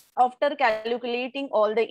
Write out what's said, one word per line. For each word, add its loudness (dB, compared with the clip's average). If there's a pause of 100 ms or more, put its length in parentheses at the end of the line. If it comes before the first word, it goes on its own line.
(180)
after 2
calculating -2
all 2
the 2